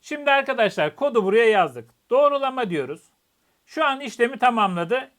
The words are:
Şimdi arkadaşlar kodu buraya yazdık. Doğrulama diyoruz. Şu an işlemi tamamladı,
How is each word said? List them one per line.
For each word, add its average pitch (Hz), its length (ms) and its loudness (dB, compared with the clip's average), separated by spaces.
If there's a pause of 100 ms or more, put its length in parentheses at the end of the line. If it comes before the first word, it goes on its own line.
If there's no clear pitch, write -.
Şimdi 294 300 -2
arkadaşlar 269 640 0
kodu 240 280 0
buraya 220 260 4
yazdık. 147 400 -2 (200)
Doğrulama 262 600 0
diyoruz. 147 320 -6 (640)
Şu 311 200 -4
an 269 160 -2
işlemi 240 380 -4
tamamladı, 220 800 0